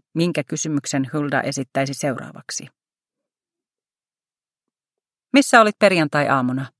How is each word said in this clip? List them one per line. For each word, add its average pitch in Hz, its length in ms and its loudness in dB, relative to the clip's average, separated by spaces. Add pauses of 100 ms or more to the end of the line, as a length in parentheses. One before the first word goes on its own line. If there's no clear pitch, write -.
(140)
minkä 165 300 -2
kysymyksen 147 720 -4
Hilda 143 280 -2
esittäisi 135 520 -4
seuraavaksi. - 760 -8 (2750)
"Missä 269 280 6
olit 214 180 2
perjantai-aamuna?" 143 840 2 (140)